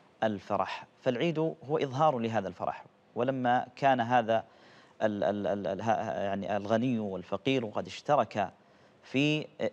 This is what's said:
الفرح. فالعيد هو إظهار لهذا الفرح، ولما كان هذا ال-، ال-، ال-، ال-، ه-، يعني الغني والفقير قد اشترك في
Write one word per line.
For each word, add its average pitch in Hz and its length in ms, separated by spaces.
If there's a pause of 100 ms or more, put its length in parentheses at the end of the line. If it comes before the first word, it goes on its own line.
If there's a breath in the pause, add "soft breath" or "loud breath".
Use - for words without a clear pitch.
(220 soft breath)
الفرح. 101 640 (140)
فالعيد 143 380
هو 156 400
إظهار 139 400
لهذا 113 300
الفرح، 90 360 (300)
ولما 127 520 (100)
كان 131 240
هذا 113 440 (580 loud breath)
ال-، 104 220
ال-، 101 220
ال-، 98 200
ال-، 95 160
ه-، 107 380
يعني 98 360
الغني 113 420
والفقير 107 680
قد 101 200
اشترك 110 680 (500 soft breath)
في 147 440 (260)